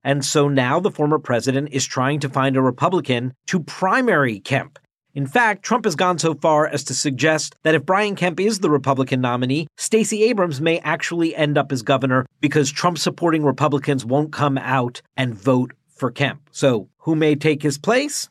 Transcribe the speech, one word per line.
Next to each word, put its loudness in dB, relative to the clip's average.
And 0
so 2
now 2
the -2
former 0
president -2
is -2
trying -2
to -4
find 0
a 4
Republican 0
to 0
primary 0
Kemp. -4
In -4
fact, 0
Trump 0
has 0
gone 0
so 0
far 2
as -4
to -8
suggest -2
that 4
if 0
Brian 0
Kemp -2
is 0
the 0
Republican 0
nominee, -2
Stacey 0
Abrams 0
may 2
actually -2
end 2
up 0
as -2
governor 2
because 2
Trump-supporting -2
Republicans 0
won't 0
come 0
out -2
and -2
vote 0
for -6
Kemp. -4
So 0
who -2
may 2
take 0
his -2
place? -2